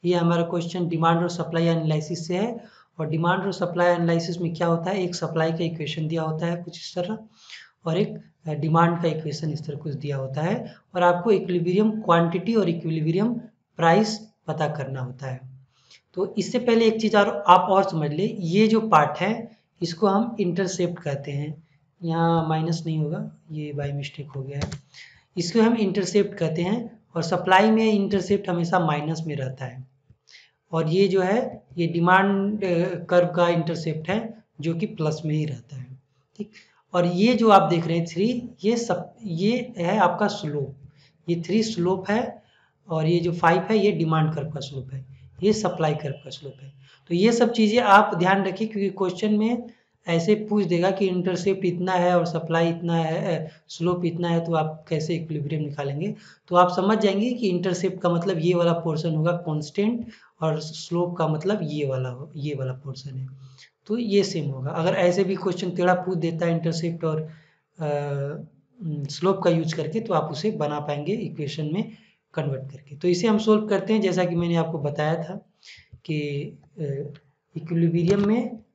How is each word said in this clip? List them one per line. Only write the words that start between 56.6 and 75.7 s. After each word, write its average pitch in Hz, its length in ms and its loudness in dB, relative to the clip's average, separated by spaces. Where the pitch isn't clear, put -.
समझ 202 220 4
जाएंगे 202 340 2
कि 233 160 -2
इंटरसेप्ट 180 520 -2
का 175 80 0
मतलब 175 300 0
ये 170 160 2
वाला 170 180 4
portion 165 420 -2
होगा 156 180 2
constant 170 720 -2
और 156 200 0
slope - 560 -4
का 156 120 0
मतलब 185 340 -2
ये 147 240 -4
वाला 131 220 -2
हो, 127 280 -12
ये 147 180 -6
वाला 131 180 -6
portion 135 440 -12
है, 131 100 -8
तो 220 120 -2
ये 202 260 2
same 143 260 -4
होगा। 131 200 -6
अगर 165 240 0
ऐसे 185 300 2
भी 185 120 -2
question 180 340 -4
टेढ़ा 180 240 2
पूछ 175 240 -2
देता 165 280 -2
है 170 60 2
इंटरसेप्ट 165 520 -4
और, 156 180 -2
अ, 156 100 -4
slope 190 340 0
का 175 80 4
यूज़ 165 240 0
करके, 160 260 -4
तो 196 140 -4
आप 156 180 0
उसे 208 180 -2
बना 147 300 -4
पाएंगे, 147 320 -4
equation 156 600 -6
में 208 200 -4
convert 139 380 -4
करके। - 240 -20
तो 180 120 -2
इसे 180 180 2
हम 214 120 4
solve 214 280 4
करते 196 260 0
हैं। 220 80 4
जैसा 185 240 2
कि 170 100 -2
मैंने 170 220 0
आपको 160 220 -2
बताया 151 460 -2
था 175 100 -10